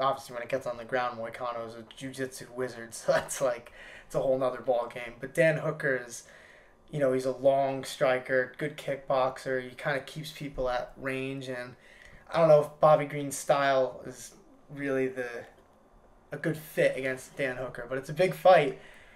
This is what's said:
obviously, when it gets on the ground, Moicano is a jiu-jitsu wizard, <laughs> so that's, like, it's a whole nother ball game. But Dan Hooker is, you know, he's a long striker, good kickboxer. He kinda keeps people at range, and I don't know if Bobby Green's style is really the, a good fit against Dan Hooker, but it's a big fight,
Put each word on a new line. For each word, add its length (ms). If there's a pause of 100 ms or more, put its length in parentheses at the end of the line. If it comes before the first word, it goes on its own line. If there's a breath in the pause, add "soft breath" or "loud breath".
obviously, 320
when 100
it 60
gets 180
on 120
the 80
ground, 320
Moicano 500
is 60
a 100 (100)
jiu-jitsu 520 (100)
wizard, 380
<laughs> 0
so 180
that's, 300
like, 280 (360 loud breath)
it's 80
a 60
whole 180
nother 220
ball 280
game. 320
But 140
Dan 240
Hooker 480
is, 180 (680 loud breath)
you 100
know, 140
he's 100
a 80
long 500
striker, 760
good 180
kickboxer. 840
He 120
kinda 260
keeps 300
people 380
at 300
range, 500
and 260 (560 loud breath)
I 80
don't 100
know 120
if 80 (120)
Bobby 260
Green's 300
style 680
is 280 (340)
really 400
the, 200 (1000)
a 60
good 220
fit 380
against 400
Dan 200
Hooker, 320
but 80
it's 140
a 20
big 220
fight, 440 (380 loud breath)